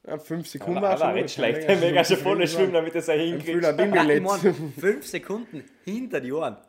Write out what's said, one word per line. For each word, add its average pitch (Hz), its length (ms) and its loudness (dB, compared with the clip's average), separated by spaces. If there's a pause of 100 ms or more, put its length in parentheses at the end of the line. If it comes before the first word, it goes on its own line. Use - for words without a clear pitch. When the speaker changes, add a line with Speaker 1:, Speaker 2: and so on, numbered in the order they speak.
Speaker 1:
Ja, 156 120 -8
fünf 160 300 -8
Sekunden - 300 -6
Speaker 2:
Aber, 196 100 0
Speaker 1:
war 190 60 2
Speaker 2:
aber 160 100 0
Speaker 1:
schon 123 100 0
Speaker 2:
nicht 113 100 0
Speaker 1:
gut. 135 60 -6
Speaker 2:
schlecht. 143 380 0
Speaker 1:
Ja, 196 80 6
Speaker 2:
Mega 170 280 4
schon 185 120 4
voll 185 160 0
Speaker 1:
Sekunden 175 160 2
Speaker 2:
schwimmen, 180 240 2
damit 160 220 0
er 170 60 0
es 160 60 -8
ja 165 80 2
Speaker 1:
Ein 156 60 2
Speaker 2:
hinkriegt. 165 300 -4
Speaker 1:
Fühler 165 220 2
Speaker 3:
Nein, 208 160 2
ich 202 60 2
Speaker 1:
Bimmelitz. 151 280 4 (200)
Speaker 3:
meine, 180 120 4 (260)
fünf 220 260 -2
Sekunden 190 580 -10 (200)
hinter 208 400 -6
Johann. 131 320 -6 (120)